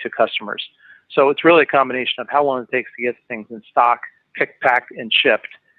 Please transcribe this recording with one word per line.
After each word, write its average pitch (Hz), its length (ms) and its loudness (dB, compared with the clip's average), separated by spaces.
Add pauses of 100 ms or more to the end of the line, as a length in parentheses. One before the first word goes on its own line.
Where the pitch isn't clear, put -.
to 117 60 -8
customers. - 520 -4 (480)
So 143 200 2
it's 143 160 -2
really 165 180 6
a - 20 2
combination 127 560 -2
of 113 80 -10
how 143 140 2
long 131 200 -2
it 107 80 -16
takes 127 260 -4
to 117 40 -10
get 120 140 -4 (140)
things 110 200 -12
in 113 200 -14
stock, 120 320 2 (340)
picked, - 260 -6
packed, 123 300 0
and 117 220 -8
shipped. - 340 2 (320)